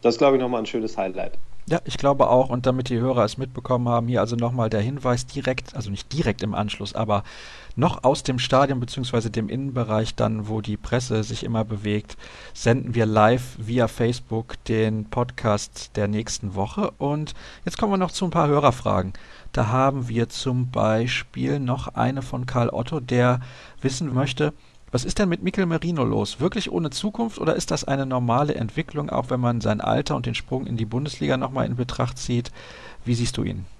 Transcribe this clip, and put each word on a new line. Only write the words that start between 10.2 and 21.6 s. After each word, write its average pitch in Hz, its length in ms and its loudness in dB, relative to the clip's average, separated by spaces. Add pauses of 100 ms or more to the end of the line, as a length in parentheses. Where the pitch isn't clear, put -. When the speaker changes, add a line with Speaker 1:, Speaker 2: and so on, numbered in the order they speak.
Speaker 2:
wo 110 100 0
die 104 160 -4
Presse 120 480 0
sich 113 200 -6
immer 113 200 0
bewegt, 104 540 -2 (360)
senden 117 420 2
wir 113 100 4
live 110 540 6
via 117 280 2
Facebook 117 800 -2
den 110 400 2
Podcast - 920 -2
der 104 140 2
nächsten 104 460 -4
Woche. 104 420 0
Und 147 380 -2 (280)
jetzt - 140 -6
kommen 208 160 2
wir 190 40 2
noch 185 140 0
zu - 140 -2
ein 170 60 0
paar 165 160 4
Hörerfragen. 117 680 4 (400)
Da 120 140 2
haben 131 420 2
wir 117 200 0
zum 127 420 -2
Beispiel 123 880 0
noch 127 300 -2